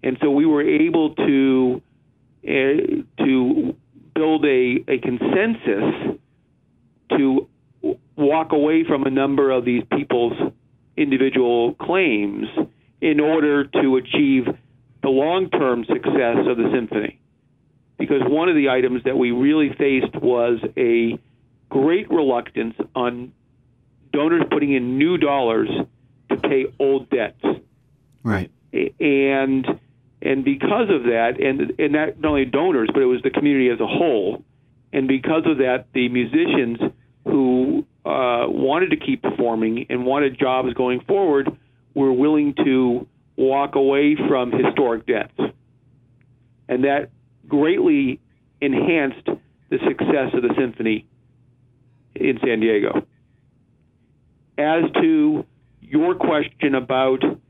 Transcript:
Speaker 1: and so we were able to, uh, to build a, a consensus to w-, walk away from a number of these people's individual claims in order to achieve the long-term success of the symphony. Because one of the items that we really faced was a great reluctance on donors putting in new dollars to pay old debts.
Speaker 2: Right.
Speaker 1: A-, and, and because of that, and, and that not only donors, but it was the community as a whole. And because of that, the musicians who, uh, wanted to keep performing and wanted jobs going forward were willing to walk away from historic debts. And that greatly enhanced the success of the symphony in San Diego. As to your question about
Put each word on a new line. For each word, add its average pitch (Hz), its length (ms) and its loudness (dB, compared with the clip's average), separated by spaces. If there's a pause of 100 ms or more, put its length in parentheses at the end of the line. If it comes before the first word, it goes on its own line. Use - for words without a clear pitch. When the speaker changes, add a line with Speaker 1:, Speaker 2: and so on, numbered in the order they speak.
Speaker 1:
and 127 180 -2
so 143 100 2
we 143 140 2
were 147 160 2
able 156 540 2
to, 135 680 2 (640)
uh, - 760 -2
to 127 520 0 (380)
build 156 320 0
a, 127 420 0
a 135 120 -2
consensus 127 1200 -2 (920)
to 135 360 0 (340)
w-, - 180 -6 (160)
walk 156 360 0
away 156 320 2
from 147 220 -2
a 135 40 0
number 139 400 2
of 127 160 0
these 120 240 0
people's 123 440 0 (640)
individual 131 760 2
claims 110 720 -2 (520)
in 151 200 2
order 147 460 2
to 139 300 0
achieve 135 500 0 (560)
the 135 80 0
long-term 143 760 0
success - 520 0 (100)
of 123 100 0
the 113 160 0
symphony. 110 460 -4 (800)
Because 147 280 0
one 156 240 2
of 165 60 2
the 139 140 2
items 127 360 0
that 127 120 -2
we 123 140 0
really 139 460 2
faced 135 380 0
was 120 440 0 (180)
a 117 400 0 (520)
great 165 420 0
reluctance 120 640 -2 (200)
on 123 360 -6 (800)
donors 160 400 2
putting 147 220 0
in 127 240 -2
new 170 200 2
dollars 123 520 0 (600)
to 131 80 0
pay 135 280 0 (140)
old 135 300 0
debts. 113 340 -4 (800)
Speaker 2:
Right. 101 300 -2 (220)
Speaker 1:
A-, - 260 -2
and, 139 680 0 (560)
and 135 240 -2
because 196 440 0
of 147 140 0
that, 117 380 0
and, 143 380 -2
and 147 160 0
that 156 260 -2
not 156 80 0
only 143 160 2
donors, 135 480 0
but 139 80 2
it 127 60 4
was 123 140 0
the 135 100 -2
community 139 380 2
as 117 120 -2
a 107 60 -2
whole. 123 560 0 (500)
And 131 140 -2
because 135 380 0
of 160 120 0
that, 127 360 -2
the 127 140 0
musicians 123 720 -2 (460)
who, 131 600 0 (200)
uh, 127 420 0
wanted 156 440 0
to 151 60 0
keep 131 260 -4
performing 113 680 -2
and 123 160 -4
wanted 135 340 0
jobs 127 340 0
going 123 280 -2
forward 156 560 0 (380)
were 135 160 2
willing 147 440 2
to 127 520 0 (280)
walk 139 400 0
away 139 400 4 (120)
from 127 240 0
historic 117 540 0
debts. - 340 -4 (1300)
And 127 160 -2
that 139 260 -2 (380)
greatly 147 720 2 (420)
enhanced 139 640 0 (440)
the - 80 -2 (100)
success - 460 -2
of 123 80 0
the 123 160 0
symphony 113 500 -2 (1080)
in 135 280 -2
San 117 180 -2
Diego. 110 440 0 (1500)
As 160 260 0 (180)
to 156 440 2 (360)
your 165 340 0
question 147 600 -2
about 131 460 0 (280)